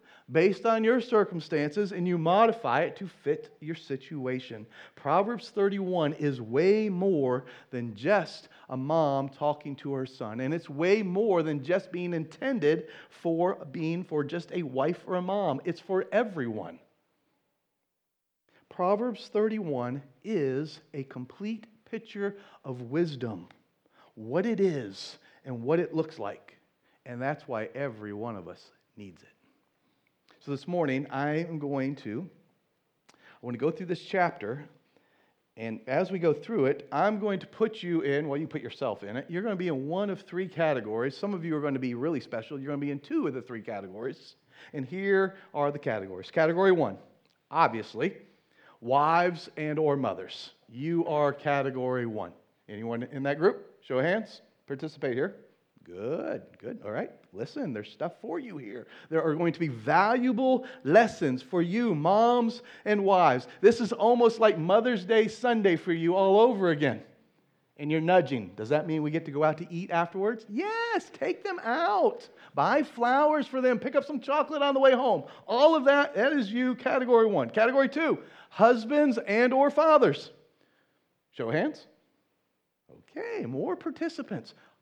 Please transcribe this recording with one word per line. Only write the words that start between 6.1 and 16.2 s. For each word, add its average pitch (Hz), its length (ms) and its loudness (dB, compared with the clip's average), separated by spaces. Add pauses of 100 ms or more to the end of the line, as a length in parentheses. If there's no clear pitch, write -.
is 143 260 -2
way 185 480 2
more 151 560 0 (260)
than 120 240 -6
just 156 540 0 (200)
a 131 80 -6
mom 139 520 0
talking 147 480 -4
to 139 160 -8
her 131 140 -4
son. 113 340 -10
And 135 120 -2
it's 165 160 -6
way 180 340 2
more 185 420 2
than 147 180 -2
just 180 300 -2
being 180 200 -6
intended 160 760 -2 (200)
for 170 640 -2
being 170 320 -4
for 151 220 -2
just 170 280 -8
a 180 120 -4
wife 135 420 -2
or 185 100 -4
a 180 60 -2
mom. 185 420 -2
It's 170 160 -6
for 190 300 -2
everyone. 120 680 -4 (1900)